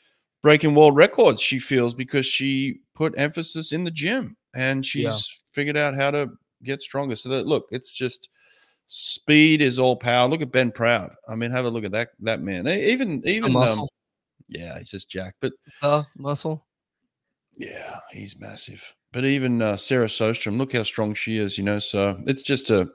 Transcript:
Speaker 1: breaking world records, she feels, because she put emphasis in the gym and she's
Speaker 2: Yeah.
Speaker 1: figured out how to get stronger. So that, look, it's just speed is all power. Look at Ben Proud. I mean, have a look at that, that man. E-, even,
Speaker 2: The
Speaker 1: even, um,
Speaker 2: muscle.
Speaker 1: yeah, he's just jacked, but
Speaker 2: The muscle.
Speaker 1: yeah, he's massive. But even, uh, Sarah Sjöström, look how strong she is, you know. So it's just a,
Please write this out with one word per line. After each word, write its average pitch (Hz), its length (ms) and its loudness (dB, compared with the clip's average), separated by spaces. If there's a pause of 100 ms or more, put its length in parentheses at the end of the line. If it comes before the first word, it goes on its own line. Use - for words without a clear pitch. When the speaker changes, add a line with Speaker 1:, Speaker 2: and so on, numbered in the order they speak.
(420)
Speaker 1:
breaking 151 320 6
world 147 220 10
records, 170 460 6
she 135 160 -2
feels, 120 340 0
because 131 320 -2
she 135 560 -2 (140)
put 156 240 -2
emphasis 156 540 -2
in 165 120 -4
the 170 60 -4
gym 175 460 -4 (180)
and 131 320 -2
she's - 180 -4
Speaker 2:
Yeah. 113 80 -2 (400)
Speaker 1:
figured 147 240 -4
out 147 200 0
how 139 160 0
to 143 180 -2 (320)
get 135 200 -8
stronger. 139 340 -6
So - 140 -10
that, 131 160 -2
look, 143 260 0
it's 127 220 -10
just - 360 -8 (560)
speed 156 720 4
is 127 180 2
all 127 180 4
power. 123 320 2
Look 160 120 0
at 135 120 -6
Ben 127 180 2
Proud. 113 400 0 (180)
I 113 60 -10
mean, 117 160 -4
have 127 160 -2
a 120 40 0
look 113 140 -6
at 95 80 -6
that, 117 180 -4 (100)
that 107 200 -2
man. 92 260 -6
E-, 190 240 0
even, 226 300 -2
Speaker 2:
The 143 120 -2
Speaker 1:
even, 220 240 -2
um, 123 40 4
Speaker 2:
muscle. 117 320 0 (560)
Speaker 1:
yeah, 82 300 -14
he's - 120 -16
just - 200 -14
jacked, 95 320 -10
but 131 100 -4 (300)
Speaker 2:
The 147 240 0 (100)
muscle. 147 480 -6 (920)
Speaker 1:
yeah, - 420 -14 (140)
he's 101 260 -16
massive. - 560 -14 (180)
But 123 120 -4
even, 131 360 2
uh, 107 160 0
Sarah 123 300 0
Sjöström, 110 500 -2
look 131 160 -4
how 117 120 0
strong 107 300 -4
she 110 240 -6
is, 101 200 -4
you 98 60 -4
know. 104 160 0
So 101 360 0 (120)
it's 135 140 -2
just 131 280 -2
a, 95 240 4